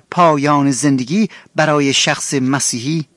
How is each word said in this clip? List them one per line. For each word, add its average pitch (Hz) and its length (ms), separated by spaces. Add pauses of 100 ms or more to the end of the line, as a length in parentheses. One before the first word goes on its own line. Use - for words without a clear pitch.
(100)
پایان 147 600
زندگی 139 580 (280)
برای 147 360
شخص - 420
مسیحی 135 720 (100)